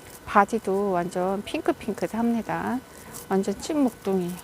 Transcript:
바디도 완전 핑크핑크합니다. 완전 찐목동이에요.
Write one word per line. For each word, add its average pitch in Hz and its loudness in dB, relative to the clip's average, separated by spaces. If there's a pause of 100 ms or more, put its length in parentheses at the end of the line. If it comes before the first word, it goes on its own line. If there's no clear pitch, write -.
(260)
바디도 202 4
완전 180 0
핑크핑크합니다. 226 -2 (500)
완전 196 0
찐목동이에요. 190 0